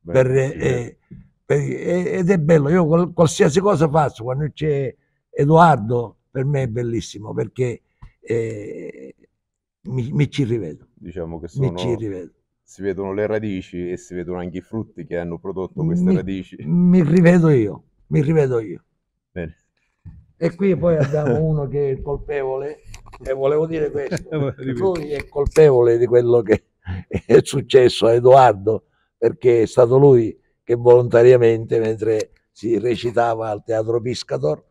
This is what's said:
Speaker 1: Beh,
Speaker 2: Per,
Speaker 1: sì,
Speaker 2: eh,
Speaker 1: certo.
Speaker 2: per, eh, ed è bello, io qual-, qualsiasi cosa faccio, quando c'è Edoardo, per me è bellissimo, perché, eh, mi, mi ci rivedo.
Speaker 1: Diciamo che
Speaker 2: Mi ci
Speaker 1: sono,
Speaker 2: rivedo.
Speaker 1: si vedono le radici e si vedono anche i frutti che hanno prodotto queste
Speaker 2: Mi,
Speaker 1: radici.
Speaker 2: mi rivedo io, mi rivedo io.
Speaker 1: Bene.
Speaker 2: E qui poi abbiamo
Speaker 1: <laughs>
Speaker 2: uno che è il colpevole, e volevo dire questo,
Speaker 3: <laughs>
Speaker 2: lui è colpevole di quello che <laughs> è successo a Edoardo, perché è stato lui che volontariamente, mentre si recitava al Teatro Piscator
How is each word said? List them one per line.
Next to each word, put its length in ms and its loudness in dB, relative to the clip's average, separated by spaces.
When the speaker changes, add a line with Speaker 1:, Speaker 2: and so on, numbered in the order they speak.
Speaker 1:
Beh, 120 -14
Speaker 2:
Per, 140 4
Speaker 1:
sì, 100 -2
Speaker 2:
eh, 20 -
Speaker 1:
certo. 540 -6
Speaker 2:
per, 160 0
eh, 580 -4
ed 120 0
è 80 2
bello, 320 2
io 160 2
qual-, 260 0
qualsiasi 480 2
cosa 300 2
faccio, 340 -2
quando 280 -6
c'è 420 -4
Edoardo, 880 2
per 140 -6
me 180 -2
è 60 -4
bellissimo, 680 -8
perché, 480 -6
eh, 920 -8
mi, 240 -6
mi 180 0
ci 140 -4
rivedo. 500 -8
Speaker 1:
Diciamo 440 -12
che 100 -14
Speaker 2:
Mi 180 -4
ci 100 -6
Speaker 1:
sono, 120 -4
Speaker 2:
rivedo. 340 -12
Speaker 1:
si 200 -20
vedono 320 -6
le 120 -2
radici 640 -6
e 60 -8
si 180 -18
vedono 240 -8
anche 200 -10
i 20 -8
frutti 460 -12
che 120 -8
hanno 200 -8
prodotto 460 -8
queste 200 -2
Speaker 2:
Mi, 120 2
Speaker 1:
radici. 480 -8
Speaker 2:
mi 400 2
rivedo 460 4
io, 340 0
mi 140 0
rivedo 380 0
io. 240 -14
Speaker 1:
Bene. 260 -10
Speaker 2:
E 180 -6
qui 220 0
poi 200 0
abbiamo 420 0
Speaker 1:
<laughs> 40 0
Speaker 2:
uno 260 -2
che 200 -4
è 40 -2
il 100 -8
colpevole, 800 -8
e 80 -6
volevo 340 -2
dire 240 -6
questo, 380 -8
Speaker 3:
<laughs> 40 -20
Speaker 2:
lui 540 -4
è 160 -8
colpevole 680 4
di 80 2
quello 360 4
che 220 0
<laughs> 260 -10
è 340 2
successo 640 2
a 80 4
Edoardo, 680 4
perché 460 2
è 40 2
stato 300 2
lui 400 6
che 120 -2
volontariamente, 1040 4
mentre 540 -2
si 280 -4
recitava 720 -2
al 140 -8
Teatro 360 -2
Piscator 720 -6